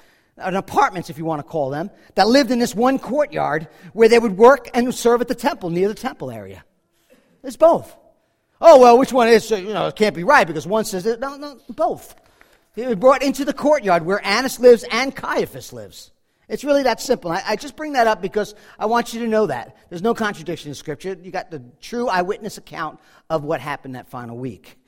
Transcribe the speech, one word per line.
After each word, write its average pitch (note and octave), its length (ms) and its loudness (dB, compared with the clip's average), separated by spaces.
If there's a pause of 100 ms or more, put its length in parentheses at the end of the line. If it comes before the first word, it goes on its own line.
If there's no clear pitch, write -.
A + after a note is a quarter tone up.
(380)
and F#3 180 -6
apartments, F#3+ 540 -2
if D3+ 80 -14
you E3 80 -8
want D#3+ 140 -4
to - 60 -16
call D3 220 -4
them, D#3 220 -6 (240)
that G3 140 4
lived B3 220 4
in B3 80 0
this A#3+ 160 -2
one B3+ 240 0
courtyard D#3 720 -4 (240)
where A3+ 160 4
they A#3 100 6
would G#3+ 200 -2
work B3+ 340 6
and A#3+ 220 -2
serve A#3 260 2
at A#3+ 80 -4
the B3+ 60 -4
temple, B3 340 -6
near F3 200 0
the A3 60 -6
temple G#3 360 -10
area. G2 340 -18 (760)
It's B3+ 160 -12
both. D#4 360 4 (680)
"Oh, D#4 200 10
well, A#3+ 180 8
which C4 140 0
one A#3 160 2
is, A3+ 240 4
uh, G#3+ 40 0
you F#3+ 160 -8
know, E3 140 -4
it D#3 100 -8
can't G#3 200 0
be E3+ 80 -8
right B3 220 4
because D#3 200 -8
one G#3 180 -2
says F#3 200 -8
that." A3+ 160 -4
No, C#4 160 -10
no, C#4+ 320 -18
both. A3+ 460 -6 (600)
They A#3 120 -8
were A#3 100 -2
brought B3+ 260 4
into C#4 220 -2
the C#4+ 80 -4
courtyard G#3 520 2
where F3+ 200 -4
Annas A3+ 340 -2
lives A#3+ 320 8
and B3+ 240 -4
Caiaphas - 580 -6
lives. G#2 380 -20 (380)
It's A3 160 -10
really C#4+ 200 2
that A3+ 160 0
simple. G#3 300 -4
I, F3 160 -4
I G#3+ 100 -2
just C4 200 -14
bring D#4 160 -10
that A#3+ 140 2
up G#3 160 0
because G3+ 320 -6 (240)
I G3+ 80 -4
want A#3 260 -2
you A3+ 80 -10
to A#3 80 -4
know G#3+ 180 2
that. B2+ 300 -10 (140)
There's F3 120 -12
no A3+ 120 0
contradiction E3+ 560 -8
in C3+ 40 -12
Scripture. F3 480 -12
You F#3 80 -18
got F3+ 200 -12
the C#3+ 120 -14 (180)
true A#3+ 280 -6
eyewitness F#3 500 -4
account D#3 400 -14 (300)
of D#3+ 160 -4
what D3 160 -4
happened C3+ 340 -10
that B2 140 -18
final A#2+ 280 -14
week. A#2+ 400 -14 (100)